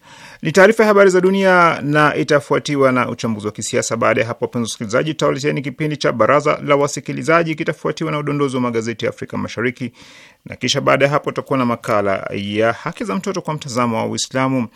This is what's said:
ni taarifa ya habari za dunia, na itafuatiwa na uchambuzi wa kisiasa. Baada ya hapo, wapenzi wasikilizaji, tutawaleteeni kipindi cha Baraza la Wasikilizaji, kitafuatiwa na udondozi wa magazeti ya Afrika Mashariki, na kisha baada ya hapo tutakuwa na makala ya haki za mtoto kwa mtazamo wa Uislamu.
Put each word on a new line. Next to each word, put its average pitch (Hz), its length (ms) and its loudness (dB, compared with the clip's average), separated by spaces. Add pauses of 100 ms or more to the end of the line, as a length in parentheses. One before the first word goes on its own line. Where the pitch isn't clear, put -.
(420)
ni 160 100 -2
taarifa 196 320 6
ya 214 40 2
habari 202 220 6
za 185 120 4
dunia, 185 600 4
na 147 340 2
itafuatiwa 139 760 2
na 120 180 0
uchambuzi 113 380 -6
wa 104 60 -4
kisiasa. 117 440 -4
Baada 113 240 2
ya 113 60 -2
hapo, 120 180 -6
wapenzi 120 180 -4
wasikilizaji, 127 500 -4
tutawaleteeni 147 480 -2
kipindi 147 360 -6
cha 147 140 -2
Baraza 135 540 2
la 143 100 2
Wasikilizaji, 143 800 -2
kitafuatiwa 156 560 -6
na 151 80 -4
udondozi 143 360 -2
wa 127 60 -2
magazeti 113 440 -2
ya 107 40 -2
Afrika - 280 -10
Mashariki, 117 540 -6 (540)
na 98 100 -14
kisha - 260 -2
baada 135 240 2
ya 139 60 2
hapo 143 200 -2
tutakuwa 135 280 -4
na 123 60 0
makala 107 680 -2
ya 104 400 0
haki - 300 -10
za 196 120 -6
mtoto 185 260 -6
kwa 156 120 -6
mtazamo 123 440 -4
wa 110 80 -2
Uislamu. 127 720 -2